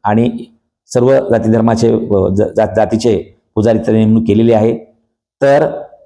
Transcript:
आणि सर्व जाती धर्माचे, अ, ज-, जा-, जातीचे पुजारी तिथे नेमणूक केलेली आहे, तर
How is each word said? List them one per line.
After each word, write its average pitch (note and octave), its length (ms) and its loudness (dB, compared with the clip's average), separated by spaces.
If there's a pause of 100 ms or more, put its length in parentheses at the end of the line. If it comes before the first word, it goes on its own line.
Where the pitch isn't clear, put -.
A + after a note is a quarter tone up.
आणि A#2 420 -2 (400)
सर्व B2+ 440 0
जाती A2 220 0
धर्माचे, A2+ 420 2
अ, G2+ 420 -2
ज-, G#2 200 -2
जा-, G#2+ 200 0
जातीचे A2 680 -2 (140)
पुजारी A2 220 2
तिथे - 140 -4
नेमणूक A2 360 2
केलेली A2+ 260 2
आहे, A2 240 0 (640)
तर C#3+ 400 0 (240)